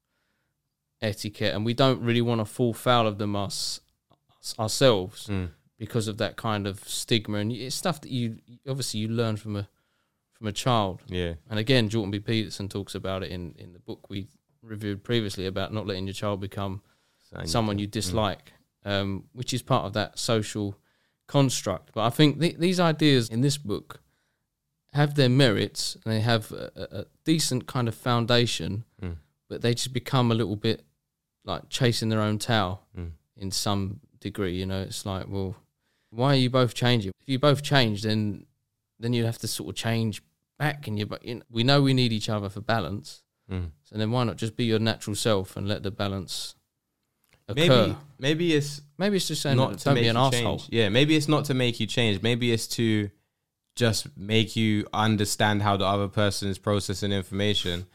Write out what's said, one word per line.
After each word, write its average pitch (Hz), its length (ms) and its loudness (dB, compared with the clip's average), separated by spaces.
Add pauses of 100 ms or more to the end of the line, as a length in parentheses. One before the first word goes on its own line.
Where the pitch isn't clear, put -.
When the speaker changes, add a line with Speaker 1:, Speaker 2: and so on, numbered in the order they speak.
(1000)
Speaker 1:
etiquette, 107 520 -2
and 104 120 -2
we 117 80 0
don't 131 280 4
really 117 200 2
wanna 117 240 0
fall 120 280 -2
foul 120 340 2
of 104 100 -2
them 104 180 -4
us-, - 460 -6 (800)
ourselves 110 680 2
Speaker 2:
Mm. 95 220 -4 (280)
Speaker 1:
because 110 300 -4
of 101 100 -4
that 104 200 -2
kind 104 300 -2
of 98 200 -8
stigma. 110 520 -2
And 104 120 -2
it's 123 240 -8
stuff - 260 -4
that - 100 -16
you, 117 260 -4 (300)
obviously 131 320 -6
you 107 100 -2
learn 113 280 0
from 104 180 -8
a, 98 120 -6 (640)
from - 160 -10
a 104 40 -2
child. 104 560 0
Speaker 2:
Yeah. 90 260 -4 (160)
Speaker 1:
And 110 100 -6
again, 117 300 2
Jordan 104 220 -2
B 104 80 -2
Peterson 104 500 -4
talks 98 260 -8
about 95 280 -6
it 80 80 -8
in, 87 260 -8
in 90 160 -20
the 87 60 -20
book - 300 -16
we 101 180 -8 (340)
reviewed 104 420 -8
previously 104 440 -2
about 98 260 -4
not 107 140 -4
letting 95 200 -4
your 95 60 -8
child 101 260 -4
become 98 420 -8 (420)
Speaker 2:
Something 90 220 -12
you 82 60 -4
Speaker 1:
someone 107 240 0
Speaker 2:
can, 101 60 -2
Speaker 1:
you 101 60 -2
Speaker 2:
mm. 104 40 -12
Speaker 1:
dislike, 98 600 -4 (320)
um, 98 380 -2 (100)
which 127 200 -6
is 120 80 -4
part 110 240 0
of 101 80 -8
that 107 260 -4
social 107 580 -2 (500)
construct. 127 680 0
But 113 120 -2
I 120 60 2
think 139 280 4
th-, 165 180 0
these 175 220 2
ideas 151 500 4
in 113 120 -2
this 143 160 2
book 104 440 -8 (920)
have 147 220 2
their 135 140 6
merits, 117 640 2 (100)
and 110 80 0
they 110 80 2
have 110 300 0
a, - 240 -10
a, - 240 -10
a - 60 -10 (200)
decent 151 400 0
kind 123 220 -2
of 113 80 -4
foundation, 117 880 0 (160)
Speaker 2:
Mm. 87 160 -8 (320)
Speaker 1:
but 104 120 -10
they 117 120 2
just 127 200 -4
become 123 380 0
a 113 40 2
little 110 200 0
bit 107 280 -2 (600)
like 92 240 -8
chasing 117 400 0
their 110 120 0
own 107 160 0
tail 101 460 -2 (140)
Speaker 2:
Mm. 85 140 -8 (260)
Speaker 1:
in 95 140 -8
some 98 480 -2 (200)
degree. 98 360 -4
You 95 100 -4
know, 95 160 -4
it's 98 240 -10
like, 95 220 -6
well, 98 280 -6 (540)
why 127 240 2
are 139 40 4
you 127 120 2
both 123 240 2
changing? 120 380 2 (100)
If - 60 -14
you 131 120 -2
both 143 240 4
change, 113 400 2
then, 107 420 -2 (540)
then 117 140 -4
you 117 120 2
have 117 140 -4
to 113 80 -6
sort - 220 -6
of 107 60 -10
change 113 460 -2 (380)
back, 147 280 -4
and 107 120 -4
you, 104 80 -2
but, - 180 -10
you 117 100 -8
know, 104 140 -12
we 117 140 0
know 143 180 6
we 135 140 4
need 123 180 2
each 107 160 -2
other 104 200 -2
for 104 120 -10
balance. 110 600 -4 (280)
Speaker 2:
Mm. 90 200 -4 (120)
Speaker 1:
So - 140 -12
then 107 140 0
why 123 140 2
not 95 120 -2
just 113 180 -6
be 123 100 0
your 110 140 2
natural 110 360 -2
self 98 420 0
and 98 100 -4
let 101 160 -2
the 95 80 -4
balance 98 640 -6 (960)
Speaker 2:
Maybe, 139 160 0
Speaker 1:
occur? 123 320 6 (220)
Speaker 2:
maybe 160 340 2
it's 147 280 0 (160)
Speaker 1:
Maybe 196 200 2
it's 170 100 -2
just 151 140 -4
saying 139 160 2
Speaker 2:
not 131 140 4
Speaker 1:
that 101 80 -8
Speaker 2:
to - 60 -10
Speaker 1:
don't 143 100 6
Speaker 2:
make 120 80 4
Speaker 1:
be 117 40 6
an 113 80 4
Speaker 2:
you 120 60 4
Speaker 1:
arsehole. 135 100 6 (280)
Speaker 2:
change. - 100 -12
Yeah, 113 200 4
maybe 147 280 6
it's 147 100 0
not 151 180 4
to 147 80 0
make 123 280 0
you 107 60 0
change. 107 340 2
Maybe 117 320 2
it's 113 140 0
to 107 420 2 (640)
just - 400 0
make 107 400 2
you 107 380 2
understand 107 720 2
how 104 120 4
the 98 100 0
other 101 220 0
person 101 400 0
is 95 100 -4
processing 101 540 -2
information. 98 840 -2